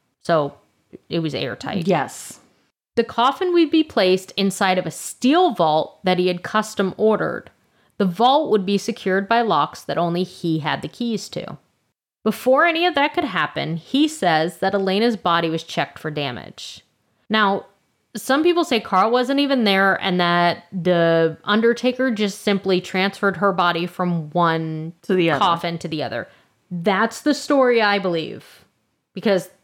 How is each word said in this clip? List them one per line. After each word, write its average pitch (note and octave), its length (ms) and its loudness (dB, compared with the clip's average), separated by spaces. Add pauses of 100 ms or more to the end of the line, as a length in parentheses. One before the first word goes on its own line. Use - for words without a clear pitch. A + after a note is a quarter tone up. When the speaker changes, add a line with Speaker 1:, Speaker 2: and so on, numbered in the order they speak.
(220)
Speaker 1:
So D3+ 320 0 (540)
it E3 120 -2
was D#3 140 -4
airtight. C#3 520 -6
Speaker 2:
Yes. D3+ 540 -2 (560)
Speaker 1:
The A#3 80 2
coffin C#4+ 480 0
would E4+ 200 4
be D#4+ 120 4
placed F#3 520 0
inside F#3+ 420 0
of F3 80 -4
a D#3+ 60 -6
steel D#4 600 2
vault D#3 520 0
that F#3 140 2
he F3+ 100 0
had F3+ 160 -4
custom G#3 520 -4
ordered. G3+ 540 -2 (480)
The G3+ 60 0
vault B3 460 2
would G3 160 2
be G3+ 120 0
secured G3 500 -2
by A#3 140 2
locks D#3+ 400 0
that - 160 -4
only E3+ 240 0
he E3 380 -4
had C#3 220 -4
the D3 60 -10
keys A#3 420 -6
to. - 280 -10 (680)
Before C4 420 2
any E4 180 2
of F4 120 2
that D4+ 180 0
could F4 100 -2
happen, D#3+ 520 -4
he C#4 320 0
says F3 500 0
that G3 160 0
Elena's G3+ 420 2
body E3+ 320 0
was D#3+ 140 -2
checked - 360 -6
for D#3+ 120 -8
damage. C#3 720 -10 (460)
Now, G#3 340 2 (520)
some C4 260 0
people E4+ 220 4
say A#3 160 0
Carl G3+ 300 2
wasn't B3+ 300 0
even C4+ 240 2
there G3 380 4
and F#3 180 0
that F3 520 2
the E3 720 2
undertaker A#3+ 680 0
just G#3 320 -4
simply F#3+ 380 0
transferred F#3+ 580 -2
her G3 140 2
body F3 340 0
from E3+ 440 -4
one E3 600 -2 (100)
Speaker 2:
To - 120 -2
the E3+ 160 2
other. C#3+ 80 0
Speaker 1:
coffin E3+ 400 0
to E3 100 -10
the D3+ 140 -6
other. A#2 260 -6 (420)
That's F#3+ 520 -2
the D4+ 120 2
story B3+ 460 2
I G3+ 180 2
believe, E3+ 640 -6 (500)
because F#3+ 340 0 (160)